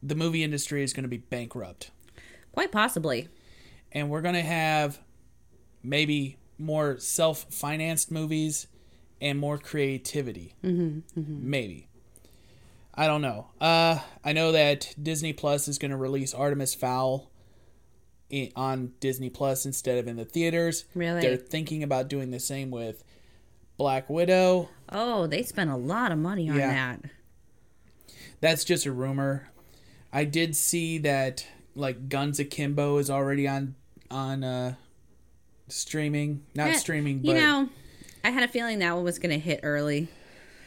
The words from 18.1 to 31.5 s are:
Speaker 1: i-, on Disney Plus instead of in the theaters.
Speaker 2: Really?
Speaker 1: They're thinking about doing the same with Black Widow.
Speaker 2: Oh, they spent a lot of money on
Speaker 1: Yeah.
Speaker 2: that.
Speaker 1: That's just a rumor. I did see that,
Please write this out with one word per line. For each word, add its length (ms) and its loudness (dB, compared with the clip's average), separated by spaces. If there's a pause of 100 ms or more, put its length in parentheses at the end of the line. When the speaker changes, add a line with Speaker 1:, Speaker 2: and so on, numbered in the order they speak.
Speaker 1:
i-, 240 -4
on 420 -2
Disney 320 -2
Plus 360 -2
instead 320 -2
of 100 -2
in 80 -6
the 80 -6
theaters. 600 0 (100)
Speaker 2:
Really? 260 0
Speaker 1:
They're 160 4
thinking 480 -4
about 240 0
doing 240 -4
the 80 -6
same 320 -4
with 320 -8 (720)
Black 340 0
Widow. 580 6 (220)
Speaker 2:
Oh, 380 0
they 160 0
spent 260 0
a 60 0
lot 340 0
of 80 2
money 320 0
on 60 2
Speaker 1:
Yeah. 160 4
Speaker 2:
that. 380 -2 (1300)
Speaker 1:
That's 240 2
just 220 2
a 60 -2
rumor. 580 -2 (640)
I 120 2
did 320 0
see 420 0
that, 480 0 (300)